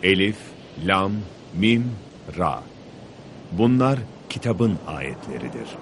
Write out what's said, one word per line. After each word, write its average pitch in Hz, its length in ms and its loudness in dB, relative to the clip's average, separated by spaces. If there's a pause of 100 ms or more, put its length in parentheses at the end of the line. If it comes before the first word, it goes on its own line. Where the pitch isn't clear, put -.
Elif, 95 340 4 (480)
Lam, 98 260 4 (460)
Mim, 117 340 4 (460)
Ra. 76 260 0 (880)
Bunlar 127 480 4 (300)
kitabın 110 480 0 (100)
ayetleridir. 64 800 -8 (140)